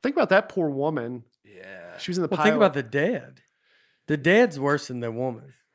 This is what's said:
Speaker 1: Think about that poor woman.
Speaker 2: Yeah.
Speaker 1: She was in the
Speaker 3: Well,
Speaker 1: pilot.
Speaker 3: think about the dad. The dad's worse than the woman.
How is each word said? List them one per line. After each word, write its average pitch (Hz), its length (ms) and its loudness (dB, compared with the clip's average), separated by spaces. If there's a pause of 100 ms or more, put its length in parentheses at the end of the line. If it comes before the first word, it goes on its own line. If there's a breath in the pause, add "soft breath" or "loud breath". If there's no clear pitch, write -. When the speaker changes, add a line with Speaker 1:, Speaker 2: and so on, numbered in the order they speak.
Speaker 1:
Think 285 140 -2
about 294 140 2
that 196 200 4
poor 165 200 0
woman. 135 540 -4 (200)
Speaker 2:
Yeah. 92 560 -18
Speaker 1:
She - 120 -10
was 175 60 -4
in 180 60 0
the 156 60 -2
Speaker 3:
Well, 185 80 -2
Speaker 1:
pilot. 151 120 2
Speaker 3:
think 156 80 2
about 185 160 4
the 139 100 -4
dad. 147 580 -4 (680)
The 151 100 0
dad's 170 420 4
worse 143 280 0
than 123 140 -8
the 117 100 -4
woman. 123 420 -8 (220)